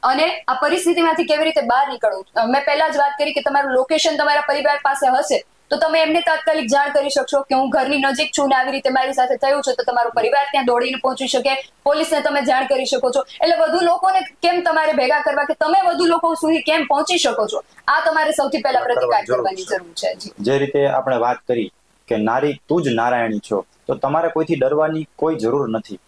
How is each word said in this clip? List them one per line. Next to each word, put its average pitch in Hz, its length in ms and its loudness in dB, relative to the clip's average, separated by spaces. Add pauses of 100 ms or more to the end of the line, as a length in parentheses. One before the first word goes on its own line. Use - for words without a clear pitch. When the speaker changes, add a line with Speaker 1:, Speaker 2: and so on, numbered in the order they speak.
Speaker 1:
અને 285 440 0
આ 262 60 0
પરિસ્થિતિમાંથી 330 720 0
કેવી 302 180 0
રીતે 320 180 0
બહાર 254 280 2
નીકળવું. 214 460 -4
અ, 220 100 2
મેં 277 200 0
પહેલા 302 220 2
જ 294 100 -2
વાત 277 200 2
કરી 294 160 -2
કે 285 80 -2
તમારું 277 300 0
લોકેશન 302 460 0
તમારા 294 240 2
પરિવાર 285 420 -2
પાસે 277 240 0
હશે 269 380 0 (240)
તો 294 80 0
તમે 320 240 2
એમને 320 200 2
તાત્કાલિક 320 440 0
જાણ 285 240 2
કરી 277 200 0
શકશો 277 320 0
કે 277 140 -2
હું 262 140 2
ઘરની 277 280 0
નજીક 269 400 -2
છું 285 120 0
ને 269 60 4
આવી 262 160 0
રીતે 269 180 -2
મારી 262 240 0
સાથે 254 220 2
થયું 277 260 0
છે, 254 120 -2
તો 247 100 -2
તમારો 240 260 0
પરિવાર 262 420 0
ત્યાં 269 140 0
દોડીને 247 360 0
પહોંચી 262 260 -4
શકે, 269 420 -2 (140)
પોલીસને 302 380 0
તમે 285 200 0
જાણ 262 240 0
કરી 262 200 0
શકો 254 260 0
છો. 269 100 0 (200)
એટલે 339 140 2
વધુ 330 300 2
લોકોને 370 360 2
કેમ 359 400 -2
તમારે 311 320 0
ભેગા 269 260 2
કરવા 285 240 0
કે 277 100 -2
તમે 330 340 2
વધુ 339 180 0
લોકો 330 280 2
સુધી 320 280 0
કેમ 311 240 0
પહોંચી 302 320 0
શકો 226 300 0
છો, - 160 -6 (240)
આ 294 180 2
તમારે 311 260 2
સૌથી 285 300 0
પહેલા 254 180 0
પ્રતિકાર 247 240 0
Speaker 2:
કરવાની 226 220 0
જરૂર - 120 0
Speaker 1:
કરવાની 190 260 -4
Speaker 2:
છે. 202 120 -4
Speaker 1:
જરૂર 175 180 -8
છે. - 220 -4
જી. - 240 -16
Speaker 2:
જે 123 180 0
રીતે 139 300 2
આપણે 131 300 0
વાત 120 200 0
કરી 120 360 -4 (340)
કે 113 100 0
નારી 135 520 0
તું 170 140 0
જ 143 40 0
નારાયણી 117 520 0 (120)
છો, 101 140 -2 (220)
તો 131 80 -2
તમારે 156 340 0
કોઈથી 160 260 -2
ડરવાની 156 600 0
કોઈ 160 200 -2
જરૂર 120 340 0
નથી. 107 380 -6